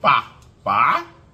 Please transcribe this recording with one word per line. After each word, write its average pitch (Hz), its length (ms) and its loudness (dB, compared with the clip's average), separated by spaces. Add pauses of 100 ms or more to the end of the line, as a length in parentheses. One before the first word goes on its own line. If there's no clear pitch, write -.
pho. 135 220 2 (400)
Pho? 240 420 0 (280)